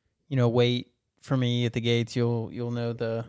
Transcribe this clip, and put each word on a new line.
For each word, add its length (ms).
you 80
know, 120
"Wait 400
for 140
me 300
at 60
the 80
gates. 360
You'll, 360
you'll 180
know 220
the, 360